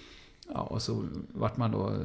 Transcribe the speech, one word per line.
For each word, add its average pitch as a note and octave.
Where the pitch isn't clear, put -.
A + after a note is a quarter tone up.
ja, -
och -
så A2
vart G#2+
man A#2
då G#2